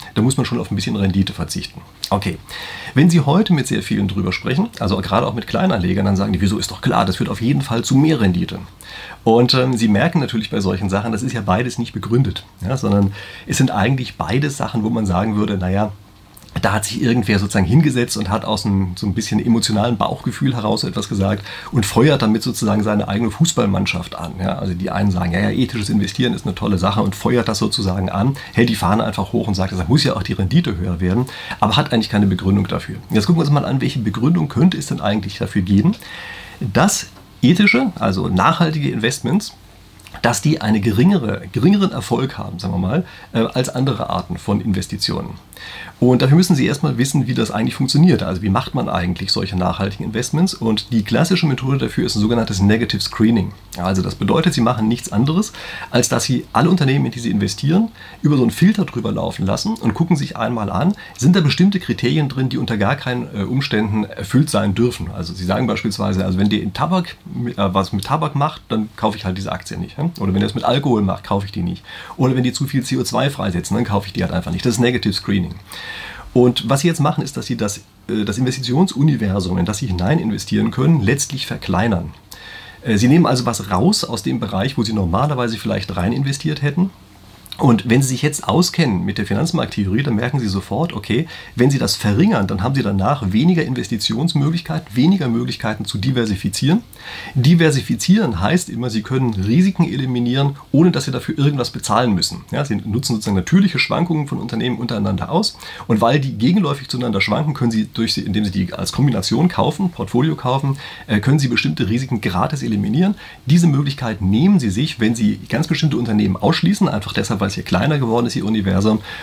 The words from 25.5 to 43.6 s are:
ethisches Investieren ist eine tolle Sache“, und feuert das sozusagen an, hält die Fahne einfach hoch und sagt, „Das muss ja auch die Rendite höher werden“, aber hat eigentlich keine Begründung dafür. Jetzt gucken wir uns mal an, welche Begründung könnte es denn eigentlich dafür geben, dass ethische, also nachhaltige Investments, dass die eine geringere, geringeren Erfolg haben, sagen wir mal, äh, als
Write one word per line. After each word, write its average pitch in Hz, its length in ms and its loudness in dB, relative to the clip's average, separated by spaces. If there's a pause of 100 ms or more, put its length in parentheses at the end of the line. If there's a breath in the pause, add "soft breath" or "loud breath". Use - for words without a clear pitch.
ethisches 113 380 -2
Investieren 113 460 0
ist 90 100 -8
eine 98 100 -4
tolle 104 220 0
Sache“, 98 240 0
und 101 160 0
feuert 120 320 0
das 107 100 0
sozusagen 95 520 -2
an, 123 260 0 (160 loud breath)
hält 120 160 4
die 117 60 2
Fahne 101 300 2
einfach 104 280 -4
hoch 110 160 -2
und 101 60 0
sagt, 95 180 -2
„Das 90 160 -4
muss 139 160 4
ja 139 100 0
auch 92 80 -4
die - 120 -4
Rendite 117 420 2
höher 87 240 -2
werden“, 95 240 2 (340 loud breath)
aber 107 180 2
hat 143 140 2
eigentlich 113 200 0
keine 104 160 2
Begründung 95 420 2
dafür. - 280 -6 (140)
Jetzt 214 160 2
gucken 165 140 4
wir 156 40 2
uns 143 60 0
mal 143 140 2
an, 131 160 0
welche 139 200 -2
Begründung 135 480 2
könnte 170 280 2
es - 100 -6
denn - 140 -4
eigentlich 101 380 -2
dafür 101 240 -2
geben, 101 300 4 (680 loud breath)
dass 139 460 0 (340)
ethische, 202 580 4
also 98 300 -2
nachhaltige 143 600 2
Investments, 120 640 -2 (640)
dass 120 220 2
die 151 180 2
eine 107 200 2
geringere, 117 640 2 (100)
geringeren 190 380 4
Erfolg 127 460 -4
haben, 98 220 -10
sagen 90 160 -4
wir 90 40 -2
mal, 113 260 0 (280 loud breath)
äh, 120 60 -2
als 127 320 0